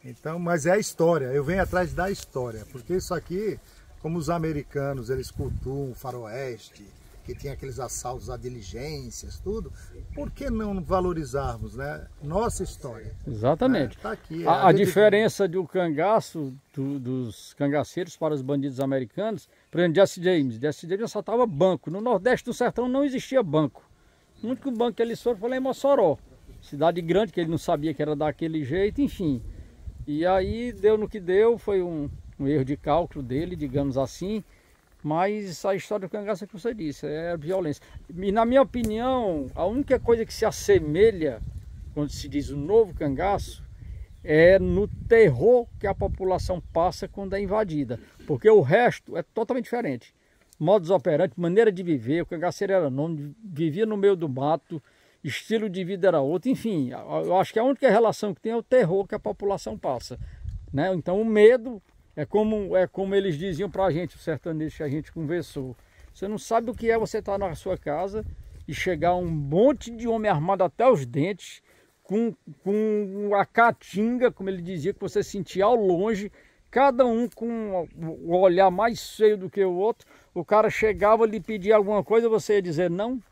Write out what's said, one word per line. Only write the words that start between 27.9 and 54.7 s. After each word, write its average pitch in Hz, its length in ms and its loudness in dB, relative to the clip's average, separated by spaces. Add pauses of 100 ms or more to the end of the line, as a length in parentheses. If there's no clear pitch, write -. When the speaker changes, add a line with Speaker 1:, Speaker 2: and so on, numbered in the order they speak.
Speaker 2:
que 151 80 -4
era 147 120 -2
daquele 156 500 -4
jeito, 190 360 -2
enfim. 151 420 -2 (640)
E 151 200 -2
aí 208 480 0
deu 208 240 4
no 214 100 -2
que 214 100 -10
deu, 202 380 4
foi 196 240 -2
um, 156 300 -6 (280)
um 139 80 -4
erro 139 200 2
de 143 100 -4
cálculo 151 480 -2
dele, 160 320 -6
digamos 139 400 -2
assim. 185 480 -4 (580)
Mas 185 640 -4
a 196 80 2
história 196 340 -6
do - 20 -12
cangaço 208 340 -6
é - 20 -14
que - 80 -20
você 208 180 -6
disse, 151 340 -8
é 165 300 -6
violência. 160 460 -4 (340)
E 190 160 -2
na 226 120 2
minha 262 180 6
opinião, 226 920 -2
a 160 120 -2
única 254 340 0
coisa 226 240 2
que - 80 -10
se - 140 -2
assemelha, 170 960 2 (500)
quando 147 180 -4
se - 180 -12
diz 139 200 -4
o 139 80 -8
novo 185 380 2
cangaço, 170 680 -4 (600)
é 170 360 8
no 185 300 2
terror 226 800 6 (120)
que 208 80 -6
a 196 80 -2
população 185 640 -2 (140)
passa 170 340 0
quando 196 280 -8
é 196 80 -2
invadida. 160 580 -2 (260)
Porque 151 220 4
o 214 140 10
resto 196 540 4
é - 60 -4
totalmente 233 420 -4
diferente. 180 500 -6 (440)
Modus 170 300 4
operandi, 175 480 2
maneira 190 340 4
de 185 120 -8
viver, 151 400 0
o - 40 -6
cangaceiro 175 460 -2
era 175 160 4
nome, 147 460 -4 (100)
vivia 165 400 -2
no 214 140 -2
meio 196 180 4
do 165 120 -4
mato, 147 540 -4 (400)